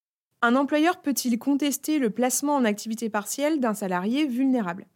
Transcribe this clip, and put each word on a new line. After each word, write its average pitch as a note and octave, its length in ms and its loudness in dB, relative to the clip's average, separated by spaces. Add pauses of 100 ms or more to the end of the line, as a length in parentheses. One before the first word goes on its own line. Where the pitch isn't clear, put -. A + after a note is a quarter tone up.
(420)
un A#3+ 140 4
employeur D4+ 480 2
peut-il B3 340 -2
contester C#4+ 600 0
le A#3+ 100 2
placement B3+ 460 0
en C4 100 2
activité A3 460 -4
partielle C#4 480 -2
d'un A3+ 160 0
salarié G#3 500 -2
vulnérable ? A#3+ 720 -2